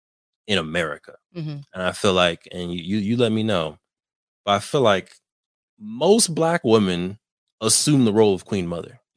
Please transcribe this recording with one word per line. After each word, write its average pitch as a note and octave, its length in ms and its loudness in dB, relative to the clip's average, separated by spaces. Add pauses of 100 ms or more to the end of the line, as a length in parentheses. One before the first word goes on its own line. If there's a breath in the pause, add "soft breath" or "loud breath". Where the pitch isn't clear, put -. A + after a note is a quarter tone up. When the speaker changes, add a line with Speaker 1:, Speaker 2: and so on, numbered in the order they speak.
(460)
Speaker 1:
in G2+ 120 0
America. D#2+ 560 -6 (220)
Speaker 2:
Mm-hmm. D3+ 220 -10 (160)
Speaker 1:
And - 80 -8
I F2+ 100 -2
feel G2 220 0
like, F2 380 0
and F2 200 -8
you, F2+ 80 -6
you, F2+ 180 -4
you G#2 180 -2
let A#2+ 160 0
me A2 120 -2
know, E2 340 -4 (680)
but G2+ 80 0
I G2+ 60 2
feel C#3+ 220 -2
like G2+ 320 0 (680)
most D3+ 560 2
Black E3 300 0
women G2 540 2 (420)
assume C3 440 2
the G#2+ 80 2
role G#2 220 4
of F2+ 100 -6
queen F#2+ 220 -4
mother. E2+ 340 -10 (160)